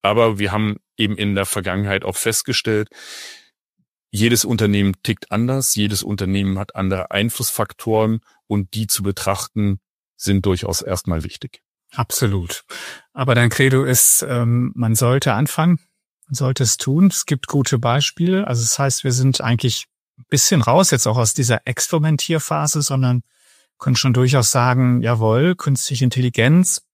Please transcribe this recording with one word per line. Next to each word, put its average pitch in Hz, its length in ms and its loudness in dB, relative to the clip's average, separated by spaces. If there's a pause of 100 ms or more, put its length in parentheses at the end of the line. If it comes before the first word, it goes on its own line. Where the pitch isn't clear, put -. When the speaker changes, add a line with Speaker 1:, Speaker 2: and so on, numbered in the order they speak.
Speaker 1:
Aber 107 380 2
wir 101 140 -2
haben 107 240 -2 (180)
eben 104 220 -2
in 104 180 -2
der 98 100 0
Vergangenheit 98 600 -4
auch 90 100 -6
festgestellt, 113 720 -2 (1200)
jedes 113 340 2
Unternehmen 101 480 0 (100)
tickt - 260 -6
anders, 127 460 -2
jedes 104 280 -2
Unternehmen 98 540 -2
hat - 200 -10
andere 95 340 -4
Einflussfaktoren 110 1080 -2 (260)
und 101 280 -4
die 107 120 -4
zu - 160 -4
betrachten, 98 760 -2 (340)
sind 98 300 0
durchaus - 360 -2
erstmal 90 440 -4
wichtig. - 340 -16 (360)
Speaker 2:
Absolut. 98 680 -4 (480)
Aber 131 220 0
dein 120 160 4
Credo 135 320 2
ist, 131 440 2
ähm, 120 460 0
man 113 220 0
sollte 127 380 2
anfangen, 156 460 2 (460)
man - 80 -8
sollte 131 300 -2
es 117 140 0
tun. 156 280 2
Es - 220 2
gibt 143 180 -2
gute 139 320 0
Beispiele. 156 680 0
Also 120 160 -2
das - 160 -2
heißt, 139 240 -2
wir 135 80 0
sind 127 300 2
eigentlich 117 440 0 (320)
ein - 100 -20
bisschen 139 360 2
raus 156 260 4
jetzt - 160 0
auch 113 120 0
aus 113 180 0
dieser 113 320 0
Experimentierphase, 156 1120 -2
sondern 127 400 0 (560)
können 131 180 0
schon 127 180 2
durchaus 127 360 2
sagen, 123 540 2
jawohl, 117 520 2
künstliche 131 480 -2
Intelligenz 127 800 2 (120)